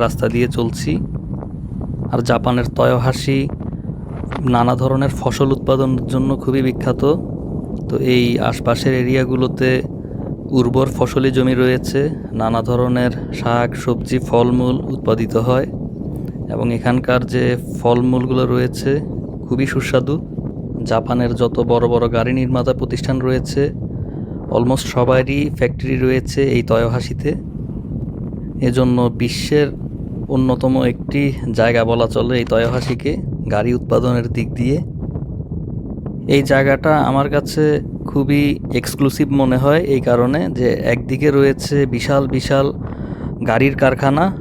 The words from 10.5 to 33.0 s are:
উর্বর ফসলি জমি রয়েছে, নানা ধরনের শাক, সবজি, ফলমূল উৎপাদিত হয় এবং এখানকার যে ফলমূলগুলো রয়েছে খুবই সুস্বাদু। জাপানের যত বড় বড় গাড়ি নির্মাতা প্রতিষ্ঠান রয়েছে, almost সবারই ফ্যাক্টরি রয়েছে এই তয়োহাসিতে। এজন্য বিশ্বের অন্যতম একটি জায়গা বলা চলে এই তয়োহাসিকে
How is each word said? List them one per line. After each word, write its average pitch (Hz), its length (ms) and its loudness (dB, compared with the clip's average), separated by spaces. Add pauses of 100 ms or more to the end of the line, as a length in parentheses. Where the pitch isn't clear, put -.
উর্বর 127 380 2
ফসলি 131 400 2
জমি 131 260 4
রয়েছে, 127 380 2 (400)
নানা 113 280 0
ধরনের 123 440 2 (260)
শাক, 120 300 2 (140)
সবজি, 123 360 0 (100)
ফলমূল 123 480 4 (180)
উৎপাদিত 113 420 0 (120)
হয় 127 200 2 (840)
এবং 117 120 -2 (100)
এখানকার 123 440 0 (120)
যে 123 120 2 (340)
ফলমূলগুলো 127 680 2 (100)
রয়েছে 123 360 0 (540)
খুবই 131 280 0
সুস্বাদু। 135 440 0 (720)
জাপানের 120 500 0
যত 117 160 0 (160)
বড় 120 200 4
বড় 117 120 2 (120)
গাড়ি 117 240 2
নির্মাতা 127 400 2
প্রতিষ্ঠান 131 360 -2 (100)
রয়েছে, 127 360 0 (960)
almost 123 280 2 (100)
সবারই 131 460 2 (180)
ফ্যাক্টরি 131 460 0
রয়েছে 127 360 2 (160)
এই 117 140 4
তয়োহাসিতে। 117 600 0 (1400)
এজন্য 123 300 4 (220)
বিশ্বের 139 480 2 (680)
অন্যতম 131 400 2 (180)
একটি - 300 -2 (360)
জায়গা 117 320 4
বলা 117 240 2
চলে 120 260 0
এই 113 120 -2
তয়োহাসিকে 123 600 0 (400)